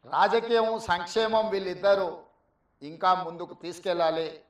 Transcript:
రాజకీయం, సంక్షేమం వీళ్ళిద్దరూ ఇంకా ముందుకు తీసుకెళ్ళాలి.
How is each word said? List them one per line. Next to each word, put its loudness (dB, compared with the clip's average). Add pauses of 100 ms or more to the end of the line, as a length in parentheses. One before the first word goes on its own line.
రాజకీయం, 2 (120)
సంక్షేమం 0
వీళ్ళిద్దరూ 2 (760)
ఇంకా 0
ముందుకు -6
తీసుకెళ్ళాలి. -2 (220)